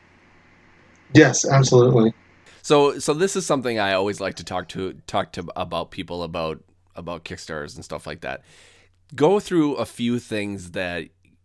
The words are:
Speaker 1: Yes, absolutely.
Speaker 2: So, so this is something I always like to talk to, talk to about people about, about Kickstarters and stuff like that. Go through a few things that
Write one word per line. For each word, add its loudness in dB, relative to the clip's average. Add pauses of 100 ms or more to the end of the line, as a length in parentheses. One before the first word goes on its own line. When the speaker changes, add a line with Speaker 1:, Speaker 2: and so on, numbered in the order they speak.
(1120)
Speaker 1:
Yes, 6
absolutely. 6 (560)
Speaker 2:
So, 4
so 0
this 0
is -4
something 0
I 2
always 0
like -4
to -14
talk -8
to, -8 (140)
talk -4
to -12 (100)
about -6
people -10
about, -6 (320)
about -12
Kickstarters -12
and -18
stuff -12
like -14
that. -10 (720)
Go 4
through 0
a -4
few -2
things -8
that -6 (400)